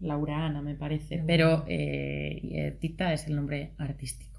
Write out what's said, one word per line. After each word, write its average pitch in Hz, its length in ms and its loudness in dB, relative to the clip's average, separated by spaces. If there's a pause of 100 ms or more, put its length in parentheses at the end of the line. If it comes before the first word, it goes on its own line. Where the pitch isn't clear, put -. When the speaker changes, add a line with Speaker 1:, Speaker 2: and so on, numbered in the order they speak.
Speaker 1:
Laura 151 440 0
Ana, 147 160 0
me 147 140 -4
parece. 147 420 -2
Speaker 2:
Laura. 156 100 0
Speaker 1:
Pero, 160 400 8
eh, 147 760 -2
eh, 147 380 -2
Tita 170 320 0
es 156 140 -2
el 151 80 0
nombre 143 420 -2
artístico. 139 600 -8